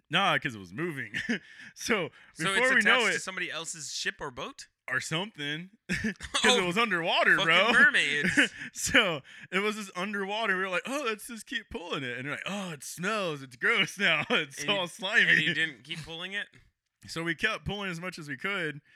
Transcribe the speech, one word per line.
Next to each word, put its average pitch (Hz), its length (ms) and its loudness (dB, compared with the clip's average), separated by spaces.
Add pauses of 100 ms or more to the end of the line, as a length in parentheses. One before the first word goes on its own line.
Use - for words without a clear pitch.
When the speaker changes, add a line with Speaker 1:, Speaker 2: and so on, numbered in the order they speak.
Speaker 1:
Nah, 170 280 2
'cause 131 180 -4
it 104 40 -10
was 90 140 -16
moving. 135 400 -8 (140)
<laughs> 220 140 -2 (340)
So, 190 340 -2 (260)
Speaker 2:
So 160 180 -4
Speaker 1:
before 240 140 4
Speaker 2:
it's 262 80 6
Speaker 1:
we 226 140 6
know 247 100 6
Speaker 2:
attached 214 100 4
Speaker 1:
it 175 60 2
Speaker 2:
to - 40 -2
somebody 180 320 -6
else's 156 400 -10
ship - 300 -4
or 147 100 -6
boat? 160 360 -10 (240)
Speaker 1:
Or 131 80 0
something. 160 720 -6 (100)
<laughs> - 100 -12
'Cause 190 240 -2 (320)
Speaker 2:
Oh, 247 120 6
Speaker 1:
it 180 80 2
was 175 120 0
underwater, 208 600 4
Speaker 2:
fucking 190 80 2
Speaker 1:
bro. 180 260 6
<laughs> 240 140 6
Speaker 2:
mermaids. 170 640 4 (220)
Speaker 1:
So, 185 480 2 (300)
it 185 80 0
was 208 160 0
just 202 200 -12
underwater. 202 640 -2
We 185 60 0
were 190 60 -4
like, 180 180 -2
"Oh, 277 180 -4
let's 214 220 -4
just 226 180 -12
keep 226 240 -8
pulling 175 340 -6
it." 120 140 -4
And 127 80 -8
we're 147 60 -6
like, 127 160 -6
"Oh, 190 240 -6
it 139 120 -12
smells. 175 600 -4
It's 127 120 -16
gross 190 440 0
now. 160 260 2
<laughs> - 60 -6
It's 139 280 0
Speaker 2:
And 147 100 -8
you, 202 60 2
Speaker 1:
all 180 120 -2
slimy." 190 420 2
Speaker 2:
and - 120 6
you 165 120 2
didn't 147 300 -2
keep 160 200 -12
pulling 170 300 -10
it? 202 140 -6 (600)
Speaker 1:
So 165 160 -6
we 170 120 0
kept 214 300 -2
pulling 196 260 -6
as 165 100 -8
much 180 160 -10
as 151 100 -14
we 143 80 -8
could. 165 460 -4 (140)